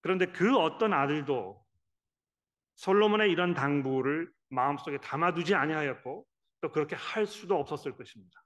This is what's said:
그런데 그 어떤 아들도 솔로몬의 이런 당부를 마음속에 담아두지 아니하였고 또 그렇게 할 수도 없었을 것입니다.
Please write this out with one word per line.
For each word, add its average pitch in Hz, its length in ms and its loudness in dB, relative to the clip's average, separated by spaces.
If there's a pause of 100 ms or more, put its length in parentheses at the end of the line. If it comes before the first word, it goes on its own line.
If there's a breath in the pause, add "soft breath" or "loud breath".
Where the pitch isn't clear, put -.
그런데 185 240 2
그 196 300 2
어떤 196 360 2
아들도 143 720 0 (1120)
솔로몬의 208 540 4
이런 175 240 0
당부를 139 760 -2 (160)
마음속에 139 500 -2
담아두지 165 560 -2
아니하였고 151 720 -2 (360)
또 156 80 -4
그렇게 147 260 -2
할 - 300 -4
수도 190 320 -4
없었을 143 380 -6
것입니다. 104 480 -20